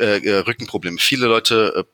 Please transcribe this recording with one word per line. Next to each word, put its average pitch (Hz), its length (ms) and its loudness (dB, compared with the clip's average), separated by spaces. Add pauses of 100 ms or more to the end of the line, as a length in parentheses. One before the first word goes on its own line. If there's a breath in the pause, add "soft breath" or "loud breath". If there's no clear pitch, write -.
äh, 104 160 2
äh, 98 220 0
Rückenprobleme, 95 600 -4
viele 127 280 0
Leute, 113 680 2